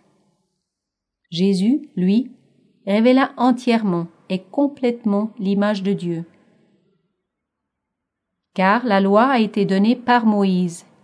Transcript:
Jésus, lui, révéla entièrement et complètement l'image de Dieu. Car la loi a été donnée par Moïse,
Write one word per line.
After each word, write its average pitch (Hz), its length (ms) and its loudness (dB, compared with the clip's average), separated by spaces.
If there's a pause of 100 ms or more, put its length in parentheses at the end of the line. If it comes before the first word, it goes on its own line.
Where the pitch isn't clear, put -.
(1300)
Jésus, 196 640 0
lui, 196 360 0 (540)
révéla 247 520 2
entièrement 226 680 0 (220)
et 185 100 -4
complètement 240 1000 -2
l'image 202 420 -2
de 196 120 -2
Dieu. 170 320 -6 (2250)
Car 202 320 0
la 196 140 2
loi 196 260 4
a 262 140 2
été 208 260 0
donnée 202 300 2
par 240 320 0
Moïse, 185 580 0 (180)